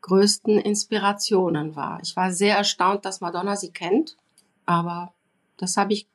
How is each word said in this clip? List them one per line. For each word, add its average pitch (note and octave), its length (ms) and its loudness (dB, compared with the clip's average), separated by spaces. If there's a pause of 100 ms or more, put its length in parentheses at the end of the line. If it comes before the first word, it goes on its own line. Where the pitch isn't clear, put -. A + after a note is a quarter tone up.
größten G#3 560 4
Inspirationen F#3+ 1160 0
war. C#3 260 -8
Ich - 140 -8
war F#3 160 0
sehr G3+ 240 2
erstaunt, G3 480 0
dass F#3+ 160 -8
Madonna F#3 360 -4
sie F3+ 140 -8
kennt, G3 460 0 (500)
aber F3 480 -2 (420)
das F#3 200 -4
habe G3+ 160 2
ich G3+ 220 -4